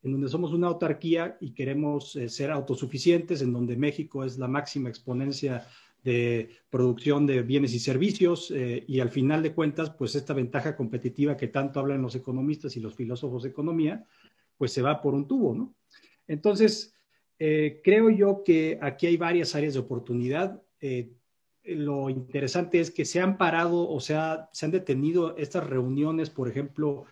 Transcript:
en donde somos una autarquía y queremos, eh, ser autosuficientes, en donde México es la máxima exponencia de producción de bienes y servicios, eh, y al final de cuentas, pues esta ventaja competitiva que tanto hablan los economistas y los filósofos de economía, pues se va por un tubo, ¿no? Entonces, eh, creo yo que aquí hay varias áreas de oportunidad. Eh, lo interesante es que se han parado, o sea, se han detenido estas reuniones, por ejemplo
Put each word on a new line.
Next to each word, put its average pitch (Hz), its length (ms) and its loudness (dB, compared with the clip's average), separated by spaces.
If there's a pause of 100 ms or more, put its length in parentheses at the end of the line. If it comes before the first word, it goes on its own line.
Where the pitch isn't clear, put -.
en 135 80 -4
donde 135 160 -2
somos 160 240 -4
una 175 160 2
autarquía 165 720 -2
y 139 100 -10
queremos, 143 640 -4
eh, 123 140 -6
ser 143 240 -4
autosuficientes, 143 880 0
en 123 100 0
donde 120 240 -2
México 143 480 -2
es 127 140 -6
la 127 100 -4
máxima 139 400 -4
exponencia 131 800 -4 (360)
de 120 480 0 (180)
producción 131 580 2
de 131 140 4
bienes 127 320 2
y 120 60 -2
servicios, 175 760 2
eh, 123 320 -4
y 131 140 0
al 120 80 2
final 143 340 2
de 156 120 -2
cuentas, 156 340 0
pues 135 260 -6
esta 143 200 -4
ventaja 135 420 -2
competitiva 127 580 -2
que 135 140 -6
tanto 139 320 -2
hablan 139 220 0
los 127 120 -6
economistas 131 640 -4
y 120 40 -8
los 110 140 -8
filósofos 123 500 -6
de 139 40 -6
economía, 165 560 -2 (540)
pues 127 120 0
se 131 120 -2
va 147 180 2
por 139 140 0
un 143 120 0
tubo, 214 280 2
¿no? - 200 -6 (540)
Entonces, 208 640 2 (460)
eh, 151 440 2
creo 220 280 8
yo 196 340 4
que 160 380 4
aquí 143 240 -2
hay 170 100 4
varias 170 380 2
áreas 147 180 0
de 135 80 -2
oportunidad. 127 800 -2 (180)
Eh, 123 320 -6 (540)
lo 147 460 -4
interesante 143 680 0
es 165 100 -2
que - 160 -4
se 175 160 0
han 190 160 2
parado, 170 500 2
o 147 120 -2
sea, 160 520 -2
se - 140 -6
han 156 60 0
detenido 165 680 2
estas 151 280 -4
reuniones, 143 640 0
por 127 220 -4
ejemplo 139 600 -4